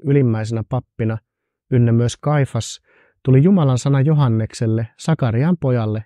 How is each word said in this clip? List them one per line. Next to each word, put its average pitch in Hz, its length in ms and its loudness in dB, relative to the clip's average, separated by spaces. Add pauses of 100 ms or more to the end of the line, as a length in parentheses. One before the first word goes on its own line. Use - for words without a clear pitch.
ylimmäisenä 113 640 0
pappina, 113 480 -6 (540)
ynnä 120 200 2
myös 117 260 0
Kaifas, 139 640 -4 (420)
tuli 131 200 4
Jumalan 156 340 2
sana 139 240 0
Johannekselle, 113 840 0 (100)
Sakarian 143 640 -2
pojalle 110 440 -4